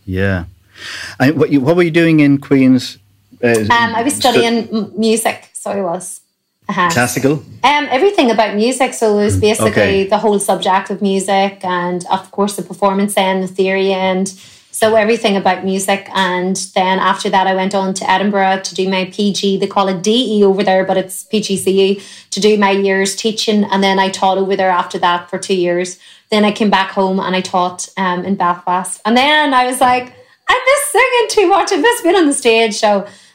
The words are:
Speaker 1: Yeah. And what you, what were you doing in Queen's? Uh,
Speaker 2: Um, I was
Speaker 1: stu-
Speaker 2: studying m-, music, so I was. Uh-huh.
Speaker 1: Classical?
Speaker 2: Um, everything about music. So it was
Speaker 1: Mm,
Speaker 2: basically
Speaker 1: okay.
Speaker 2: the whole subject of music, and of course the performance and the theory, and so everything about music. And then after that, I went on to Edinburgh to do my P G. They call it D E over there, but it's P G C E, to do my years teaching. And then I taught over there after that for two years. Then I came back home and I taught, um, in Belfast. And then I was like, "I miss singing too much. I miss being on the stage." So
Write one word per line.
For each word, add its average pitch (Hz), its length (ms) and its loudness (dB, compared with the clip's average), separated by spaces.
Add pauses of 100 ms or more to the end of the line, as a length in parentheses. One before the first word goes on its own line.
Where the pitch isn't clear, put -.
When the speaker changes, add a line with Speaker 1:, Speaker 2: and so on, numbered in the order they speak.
Speaker 1:
Yeah. 95 400 -2 (760)
And 143 180 2
what - 140 2
you, 143 80 4
what 160 160 2
were 180 80 2
you 170 60 0
doing 160 300 4
in 143 180 4
Queen's? 131 600 2 (440)
Uh, 233 180 2
Speaker 2:
Um, 214 100 -2 (240)
I 226 80 -2
was 269 120 -2
Speaker 1:
stu- 240 160 2
Speaker 2:
studying 226 440 0
m-, 214 240 -4
music, 220 540 -2
so - 180 -12
I 202 120 -4
was. 180 380 -8 (480)
Uh-huh. 180 220 0
Speaker 1:
Classical? 123 420 0 (320)
Speaker 2:
Um, 294 260 2
everything 294 400 2
about 208 260 0
music. 240 380 0
So 208 240 0
it 208 60 2
was 202 120 0
Speaker 1:
Mm, - 40 0
Speaker 2:
basically 214 320 2
Speaker 1:
okay. 196 340 2
Speaker 2:
the 208 120 0
whole 208 200 2
subject 196 520 -2
of 202 120 -6
music, 196 640 0
and 180 460 -4
of - 200 -4
course 202 260 -2
the 180 60 -8
performance 196 540 -2
and 190 260 0
the 185 60 -4
theory, 190 440 0
and 190 360 0 (420)
so 220 240 2
everything 220 420 2
about 185 280 -2
music. 196 500 -2
And 185 420 -2 (180)
then 185 260 0
after 190 300 -2
that, 190 180 2
I 190 60 0
went 190 200 -2
on 190 200 -2
to - 160 -6
Edinburgh 190 520 0
to - 140 -10
do 190 120 -2
my 185 240 -4
P 208 200 -2
G. 190 260 -2
They 196 80 -2
call 196 220 0
it 180 140 -4
D 220 360 0
E 202 60 6
over 196 180 2
there, 190 220 2
but 190 120 -2
it's - 280 -6
P 214 160 -4
G 196 160 -4
C 190 240 0 (100)
E, 202 120 -4 (280)
to 196 100 -6
do 214 160 2
my 202 140 2
years 196 460 0
teaching. 214 480 -2
And 196 180 -2
then 196 160 2
I 190 100 2
taught 190 300 0
over 196 180 0
there 190 140 2
after 175 300 -2
that 175 280 0
for 185 100 -8
two 190 180 -2
years. 175 420 -2 (320)
Then 208 140 2
I 208 80 2
came 208 180 0
back 190 220 0
home 190 280 0
and 180 160 -4
I 185 60 0
taught, 180 540 -4
um, 180 280 -2
in 196 120 -2
Belfast. 180 680 -4
And 226 120 2
then 294 360 2
I 254 140 2
was 254 140 -4
like, 247 340 0 (340)
"I 381 60 2 (120)
miss 554 260 0
singing 494 360 2
too 381 220 2
much. 392 220 2
I 370 40 0
miss 466 260 2
being 349 140 2
on 339 120 4
the 285 60 0
stage." 226 400 2
So 208 300 0 (300)